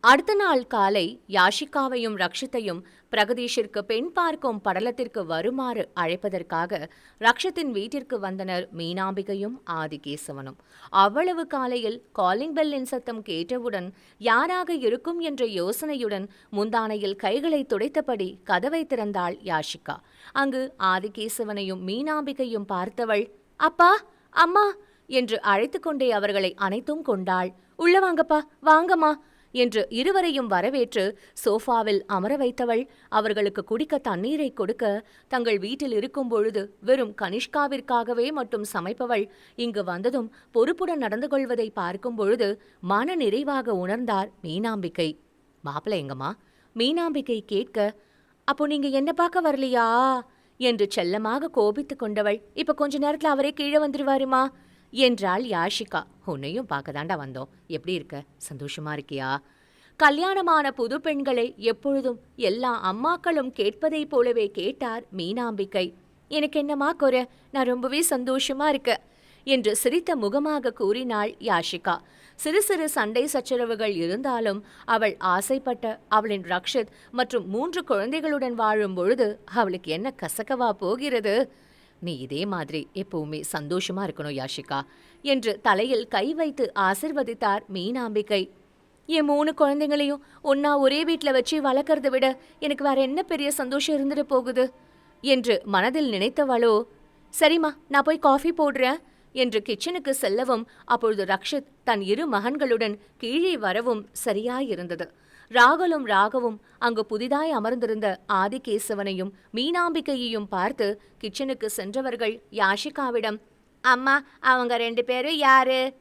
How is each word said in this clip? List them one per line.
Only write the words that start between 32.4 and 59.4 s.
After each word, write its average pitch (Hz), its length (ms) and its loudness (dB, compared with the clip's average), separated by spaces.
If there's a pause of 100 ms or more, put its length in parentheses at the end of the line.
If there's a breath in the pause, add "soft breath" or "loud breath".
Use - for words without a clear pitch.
அவர்களுக்கு 208 540 0
குடிக்க 285 340 -2
தண்ணீரை 262 560 -2
கொடுக்க, 208 300 -4 (440 soft breath)
தங்கள் 233 320 0
வீட்டில் 247 320 -4
இருக்கும் 254 360 -2
பொழுது 208 540 0
வெறும் 233 400 2
கனிஷ்காவிற்காகவே 240 1080 0
மட்டும் 233 420 -4
சமைப்பவள், 208 520 -2 (300 loud breath)
இங்கு 220 280 -4
வந்ததும் 220 460 -2 (220 loud breath)
பொறுப்புடன் 330 460 2
நடந்து 240 300 -2
கொள்வதை 240 420 -2
பார்க்கும் 196 460 -6
பொழுது 214 460 0 (200 soft breath)
மன 220 340 0
நிறைவாக 262 580 0
உணர்ந்தார் 202 560 -2 (140)
மீனாம்பிகை. 180 640 -4 (540)
"மாப்பிள்ளை 160 380 -4
எங்கம்மா?" 135 300 -6 (440 soft breath)
மீனாம்பிகை 277 680 -2
கேட்க, 214 500 -2 (480 soft breath)
"அப்போ 285 240 0
நீங்க 285 200 -2
என்ன 277 260 0
பார்க்க 349 280 2
வரலையா?" 262 480 2 (680 soft breath)
என்று 233 300 2
செல்லமாக 220 580 -2
கோபித்து 269 480 0
கொண்டவள், 208 460 -2 (120)
"இப்ப 302 200 0
கொஞ்ச 294 240 0
நேரத்துல 294 380 0
அவரே 277 180 0
கீழே 285 240 0
வந்துருவாருமா" 269 680 2 (480 soft breath)
என்றாள் 226 500 2
யாஷிகா. 190 580 -2 (240)
"உன்னையும் 165 400 -6
பார்க்க 139 260 -6
தாண்டா 156 240 -4
வந்தோம். 135 340 -10 (180 soft breath)
எப்படி 165 260 -6
இருக்க? 147 300 -8 (140)
சந்தோஷமா 147 540 -10
இருக்கியா?" 139 380 -6 (680 soft breath)